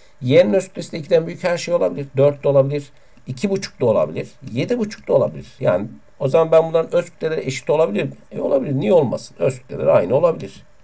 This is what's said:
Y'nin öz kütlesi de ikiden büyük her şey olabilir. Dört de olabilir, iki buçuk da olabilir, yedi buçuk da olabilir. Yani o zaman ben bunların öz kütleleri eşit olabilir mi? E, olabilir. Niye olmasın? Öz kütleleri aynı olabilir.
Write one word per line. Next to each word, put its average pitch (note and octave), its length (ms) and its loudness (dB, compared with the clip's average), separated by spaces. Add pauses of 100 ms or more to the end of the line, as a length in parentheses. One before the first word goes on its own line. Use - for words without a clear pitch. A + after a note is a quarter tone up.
(220)
Y'nin E3+ 320 4
öz F#3+ 140 0
kütlesi - 240 -12
de E3+ 60 -10
ikiden E3 300 0
büyük E3+ 160 -12
her F3 140 0
şey E3+ 160 -4
olabilir. C#3+ 340 -2 (100)
Dört C#3+ 260 2
de D3 40 2
olabilir, C#3 440 2 (360)
iki C#3 220 -4
buçuk G3 320 -6
da C3 40 0
olabilir, E2 420 0 (240)
yedi F3 280 -2
buçuk - 280 -8
da - 60 0
olabilir. A2 340 0 (120)
Yani G#2 280 0 (320)
o C#3+ 80 -4
zaman D#3+ 240 2
ben D#3+ 180 4
bunların D#3+ 260 -2
öz E3+ 100 0
kütleleri - 420 -6
eşit - 220 -8
olabilir E3+ 340 0
mi? C3+ 80 -6 (200)
E, - 80 -10
olabilir. F3 400 -2
Niye G3+ 140 0
olmasın? D3 460 0
Öz C3 200 -2
kütleleri - 320 -2
aynı G#2+ 240 2
olabilir. - 480 -2 (200)